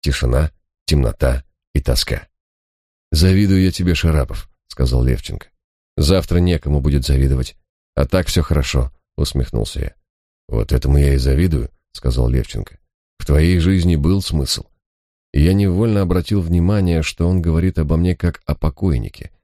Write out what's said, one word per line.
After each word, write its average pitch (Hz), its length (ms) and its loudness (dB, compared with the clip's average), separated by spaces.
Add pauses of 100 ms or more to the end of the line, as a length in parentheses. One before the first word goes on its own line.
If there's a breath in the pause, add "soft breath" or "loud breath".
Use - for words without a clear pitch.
Тишина, 69 500 0 (340)
темнота 65 580 0 (300)
и 71 80 0
тоска. - 460 -4 (840)
"Завидую 95 520 4
я 92 80 2
тебе, 87 240 0
Шарапов", - 540 -2 (180)
сказал 62 360 0
Левченко. 62 440 -4 (500)
"Завтра 87 400 2
некому 82 420 0
будет 69 240 0
завидовать. 67 540 0 (380)
А 69 100 0
так 90 220 -2
всё - 160 0
хорошо", 67 480 -2 (260)
усмехнулся 64 600 -4
я. 65 140 -6 (540)
"Вот - 240 -4
этому 67 280 2
я 69 160 2
и - 20 2
завидую", 67 540 0 (200)
сказал 60 380 -2
Левченко. 60 480 -4 (400)
"В - 80 -12
твоей 78 340 2
жизни 87 360 2
был 85 260 0
смысл". - 460 -4 (640)
И 69 80 4
я 85 120 4
невольно 101 480 2
обратил 90 400 0
внимание, 87 600 2
что - 260 -2
он 92 140 0
говорит 82 380 0
обо 80 180 0
мне 87 180 0
как - 300 -4
о 71 100 -2
покойнике. 71 760 -4 (120)